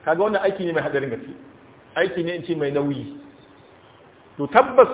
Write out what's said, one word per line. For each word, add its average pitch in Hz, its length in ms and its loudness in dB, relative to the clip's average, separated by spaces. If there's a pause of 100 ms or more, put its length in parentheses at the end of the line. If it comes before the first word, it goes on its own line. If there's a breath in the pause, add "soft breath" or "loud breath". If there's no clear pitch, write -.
Kaga 165 180 2
wannan 208 200 2
aiki 196 240 -2
ne 170 60 -4
mai 151 100 0
hadarin 143 280 -4
gaske. - 220 -10 (640)
Aiki 180 280 -2
ne 175 120 -4
in 160 80 -10
ce 170 100 -4
mai 143 160 -2
nauyi. 143 460 -4 (1200)
To 143 100 -4
tabbas 254 480 6